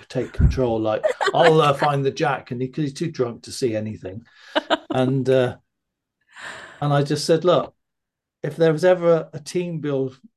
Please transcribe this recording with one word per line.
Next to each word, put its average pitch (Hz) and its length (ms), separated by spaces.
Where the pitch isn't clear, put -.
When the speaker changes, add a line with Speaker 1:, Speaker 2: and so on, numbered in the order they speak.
Speaker 1:
take 120 240
control, 117 480
like, 107 240
Speaker 2:
<laughs> - 300
Speaker 1:
"I'll, 160 280
uh, 147 120
find 143 320
the 135 60
jack." 139 400
And 123 100
he, 127 80
'cause 156 160
he's 127 80
too 165 180
drunk 120 320
to 107 80
see 113 240
anything. 107 480
Speaker 2:
<laughs> - 360
Speaker 1:
And, 131 380
uh, 127 280
and 143 120
I 143 100
just 147 220
said, 160 180
"Look, 170 300
if 147 120
there 165 160
was 151 140
ever 170 480
a 147 60
team 175 400
build 135 380